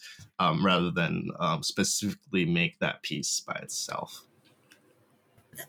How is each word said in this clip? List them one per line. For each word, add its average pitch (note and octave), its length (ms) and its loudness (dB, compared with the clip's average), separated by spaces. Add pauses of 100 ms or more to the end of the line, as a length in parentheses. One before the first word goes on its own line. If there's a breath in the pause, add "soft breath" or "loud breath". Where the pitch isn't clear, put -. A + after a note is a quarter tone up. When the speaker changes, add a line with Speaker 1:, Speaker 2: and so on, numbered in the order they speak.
(400 loud breath)
Speaker 1:
um, E2+ 240 4
rather F2+ 260 6
than, E2+ 480 0
um, E2 240 0
specifically F#2+ 840 0
make E2+ 340 2
that - 220 -2
piece - 380 -4
by - 220 -8
itself. - 600 -8 (1300)
Speaker 2:
Th-, - 140 -14